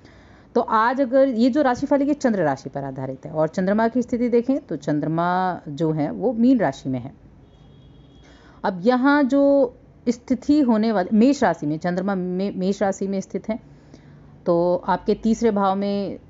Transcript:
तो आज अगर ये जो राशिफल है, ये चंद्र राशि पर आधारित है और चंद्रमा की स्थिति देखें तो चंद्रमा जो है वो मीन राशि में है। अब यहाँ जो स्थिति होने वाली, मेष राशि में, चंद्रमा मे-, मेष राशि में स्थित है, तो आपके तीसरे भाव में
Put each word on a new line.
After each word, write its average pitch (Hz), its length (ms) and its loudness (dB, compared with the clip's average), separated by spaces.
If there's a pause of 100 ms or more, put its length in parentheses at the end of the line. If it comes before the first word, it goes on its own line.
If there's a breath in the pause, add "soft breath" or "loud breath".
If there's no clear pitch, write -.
(540 loud breath)
तो 240 60 2
आज 240 400 0
अगर 269 280 2
ये 247 220 2
जो 285 120 2
राशिफल 269 380 0
है, 285 60 0
ये 294 80 0
चंद्र 226 280 0
राशि 135 280 -2
पर 139 140 -8
आधारित 131 420 -10
है 160 60 -14
और 156 160 0
चंद्रमा 202 400 0
की 240 140 0
स्थिति 240 260 -2
देखें 240 300 2
तो 180 180 -8
चंद्रमा 165 920 -2
जो 156 240 -2
है 156 180 -2
वो 220 220 -2
मीन 240 260 2
राशि 143 300 -2
में 131 120 -4
है। - 140 -14 (1500 loud breath)
अब 185 200 -4
यहाँ 262 380 4
जो 277 520 4 (340)
स्थिति 254 520 0
होने 226 320 2
वाली, 196 240 0
मेष 262 260 4
राशि 165 240 0
में, 151 120 -2
चंद्रमा 185 360 -2
मे-, 185 420 -4
मेष 190 260 -2
राशि 196 260 -2
में 196 120 -4
स्थित - 280 -8
है, 220 120 -6 (840 loud breath)
तो 175 400 2
आपके 190 280 0
तीसरे 220 360 0
भाव 196 260 0
में 202 420 -4 (120)